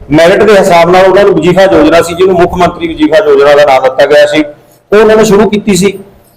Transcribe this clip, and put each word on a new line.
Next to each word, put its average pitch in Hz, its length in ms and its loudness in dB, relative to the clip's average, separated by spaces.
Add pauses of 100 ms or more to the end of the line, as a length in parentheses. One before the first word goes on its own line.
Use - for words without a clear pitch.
(120)
ਮੈਰਿਟ 165 320 2
ਦੇ 208 100 2
ਹਿਸਾਬ 175 360 2
ਨਾਲ 185 160 2
ਉਹਨਾਂ 190 180 2
ਨੂੰ 202 100 0
ਵਜ਼ੀਫਾ 175 280 -2
ਯੋਜਨਾ 165 400 2
ਸੀ, 170 120 -6
ਜਿਹਨੂੰ 180 220 0
ਮੁੱਖ 170 180 -2
ਮੰਤਰੀ 170 340 -4
ਵਜ਼ੀਫਾ 151 380 -2
ਯੋਜਨਾ 143 300 2
ਦਾ 147 100 4
ਨਾਮ 131 180 0
ਦਿੱਤਾ 131 220 -2
ਗਿਆ 147 200 2
ਸੀ, 151 180 -2 (480)
ਉਹ 202 60 2
ਉਹਨਾਂ 220 180 2
ਨੇ 220 80 2
ਸ਼ੁਰੂ 208 260 0
ਕੀਤੀ 208 260 -4
ਸੀ। 190 240 -4 (380)